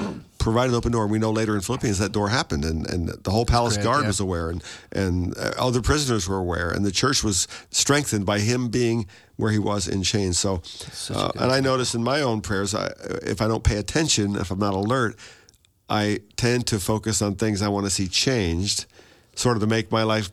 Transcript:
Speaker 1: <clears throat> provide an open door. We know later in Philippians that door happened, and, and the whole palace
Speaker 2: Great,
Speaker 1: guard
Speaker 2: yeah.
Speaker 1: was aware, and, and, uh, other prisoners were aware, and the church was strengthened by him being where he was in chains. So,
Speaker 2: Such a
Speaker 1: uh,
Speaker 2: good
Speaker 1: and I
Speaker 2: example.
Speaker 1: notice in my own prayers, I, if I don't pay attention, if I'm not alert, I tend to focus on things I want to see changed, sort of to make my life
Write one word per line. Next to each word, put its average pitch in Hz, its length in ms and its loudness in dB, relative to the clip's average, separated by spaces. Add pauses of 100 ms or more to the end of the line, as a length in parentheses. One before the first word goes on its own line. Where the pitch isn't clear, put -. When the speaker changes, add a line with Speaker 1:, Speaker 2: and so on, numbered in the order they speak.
(160)
Speaker 1:
<clears throat> - 220 -18
provide 120 320 2
an 120 60 2
open 120 160 0
door. 110 160 2
We 107 100 0
know 110 140 2
later 107 240 0
in 101 60 -2
Philippians 117 360 -2
that 98 140 0
door 104 180 0
happened, 92 340 -2
and, 80 240 -2
and 87 220 -4
the - 220 -4
whole 113 140 2
palace 120 280 4
Speaker 2:
Great, 104 120 -2
Speaker 1:
guard 131 180 2
Speaker 2:
yeah. 113 40 0
Speaker 1:
was 101 120 -2
aware, 85 320 -2
and, 87 120 -6 (280)
and, 90 440 0
uh, - 220 -4
other 123 240 2
prisoners 123 480 0
were 98 80 0
aware, 87 320 -2
and 98 160 0
the 98 60 2
church 139 320 2
was 101 240 0 (240)
strengthened 135 520 2
by 101 140 2
him 123 320 0
being 117 380 2 (300)
where 110 140 2
he 107 80 2
was 101 280 -2
in 98 160 -2
chains. 95 340 0
So, 95 260 -2
Speaker 2:
Such - 540 -10
a - 20 0
Speaker 1:
uh, 98 120 0
Speaker 2:
good - 100 -6
Speaker 1:
and 123 100 2
I 131 60 4
Speaker 2:
example. 135 140 2
Speaker 1:
notice 123 240 0
in 117 80 -2
my 135 180 0
own 113 200 0
prayers, 98 340 -2
I, - 180 -4 (300)
if - 180 -2
I 107 60 2
don't 110 160 0
pay 107 140 4
attention, 104 580 0
if 98 160 -4
I'm 95 80 -2
not 101 160 0
alert, 110 400 0 (760)
I 104 300 0 (160)
tend 123 320 2
to 107 120 0
focus 107 440 0
on 101 100 0
things 104 300 0
I 104 60 2
want 101 180 0
to - 20 -2
see 95 180 0
changed, 98 800 0 (500)
sort 123 200 2
of 104 60 -2
to 107 60 2
make 113 240 0
my 113 120 2
life 110 300 0